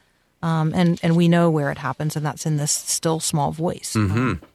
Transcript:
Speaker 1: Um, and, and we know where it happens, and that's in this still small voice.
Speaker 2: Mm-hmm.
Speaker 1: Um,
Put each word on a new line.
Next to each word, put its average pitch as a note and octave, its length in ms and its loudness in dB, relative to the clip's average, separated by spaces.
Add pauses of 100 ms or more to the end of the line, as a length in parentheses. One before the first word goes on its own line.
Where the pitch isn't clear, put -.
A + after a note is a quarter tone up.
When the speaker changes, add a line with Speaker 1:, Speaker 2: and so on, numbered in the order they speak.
(420)
Speaker 1:
Um, D#3+ 340 0
and, F3 280 2
and E3 120 4
we F3 120 6
know E3+ 220 6
where D3 220 0
it - 60 -8
happens, D3 380 -4
and D3+ 100 -4
that's - 200 -6
in D#3 120 0
this D3 140 -2
still - 480 -2
small D#3 320 0
voice. D#3+ 440 -6
Speaker 2:
Mm-hmm. G#2 220 2
Speaker 1:
Um, A#2 240 0 (140)